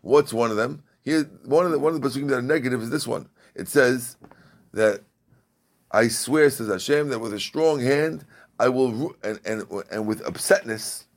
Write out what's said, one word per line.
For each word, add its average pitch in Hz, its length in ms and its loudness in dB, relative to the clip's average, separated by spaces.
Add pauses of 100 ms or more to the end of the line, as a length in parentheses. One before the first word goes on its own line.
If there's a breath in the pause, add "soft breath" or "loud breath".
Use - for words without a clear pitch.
What's 139 320 4
one 117 180 0
of 104 60 0
them? 131 260 -2 (200)
Here, 151 200 0 (220)
one 160 200 4
of 175 60 0
the, 147 80 0
one 156 140 0
of 151 80 -4
the 135 80 0
Pesukim 139 180 -4
that 135 100 0
are 123 40 -2
negative 127 400 -2
is 117 80 -10
this 143 180 -4
one. - 220 -6 (240 soft breath)
It - 160 -12
says 127 480 2 (560 soft breath)
that, 104 280 2 (920)
"I 113 180 4
swear," 143 400 2
says 117 180 -4
Hashem, 143 420 0
"that 139 100 -4
with 113 140 -6
a 104 60 -6
strong 151 400 0
hand 151 460 0 (340 soft breath)
I 123 100 4
will 127 220 2
ru-, 135 320 -6
and, 107 220 -6
and, 107 180 -4 (260)
and 107 160 -4
with 107 180 -2
upsetness - 840 -2 (120)